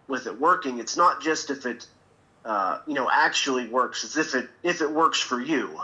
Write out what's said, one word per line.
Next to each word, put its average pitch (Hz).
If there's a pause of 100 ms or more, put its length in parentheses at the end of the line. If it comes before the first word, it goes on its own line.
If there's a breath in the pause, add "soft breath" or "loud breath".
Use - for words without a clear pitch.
with 127
it 107
working, 143
it's 110
not 175
just 151
if -
it, 117 (580)
uh, 98
you -
know, 131
actually 135
works, 117
it's 120
if 156
it, 123 (140)
if 170
it 147
works 156
for 123
you. 123